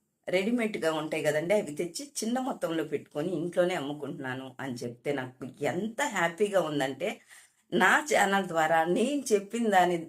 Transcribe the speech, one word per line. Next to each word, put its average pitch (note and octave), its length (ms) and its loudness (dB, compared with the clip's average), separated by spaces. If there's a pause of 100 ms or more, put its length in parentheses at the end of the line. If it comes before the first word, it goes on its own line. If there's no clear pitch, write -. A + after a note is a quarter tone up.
(280)
రెడీమేడ్‌గా G3 640 0
ఉంటాయి D#3 300 -4
కదండి, D#3 320 2
అవి F3 180 0
తెచ్చి F3 400 -8 (120)
చిన్న A#3+ 140 -2
మొత్తంలో F3 460 -2
పెట్టుకొని D3+ 480 -4
ఇంట్లోనే F3 420 0
అమ్ముకుంటున్నాను C#3 840 -8
అని C3 140 -6
చెప్తే A#2+ 380 -6
నాకు C3 340 -6 (140)
ఎంత F#3 420 -2
హ్యాపీగా G3 580 2
ఉందంటే, D3+ 600 -2 (520)
నా G#3+ 420 4
ఛానల్ G3 320 4
ద్వారా E3 380 4
నేను B3+ 380 2 (100)
చెప్పిన G#3+ 360 0
దాని F3 400 4